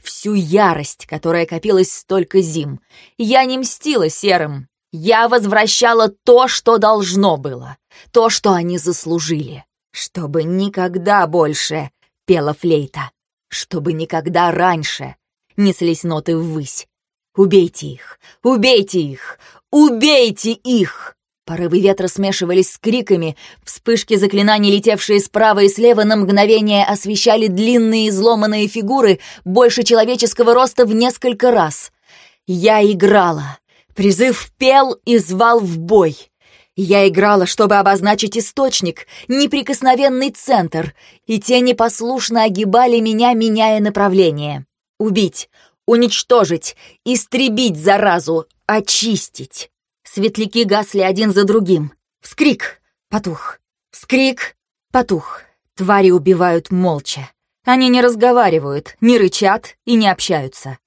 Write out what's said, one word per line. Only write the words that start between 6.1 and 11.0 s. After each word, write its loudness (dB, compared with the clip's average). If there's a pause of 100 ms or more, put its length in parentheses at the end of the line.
что 0
должно 2
было, -12 (360)
то, 4
что 0
они -2
заслужили. -6 (260)
«Чтобы -8
никогда -2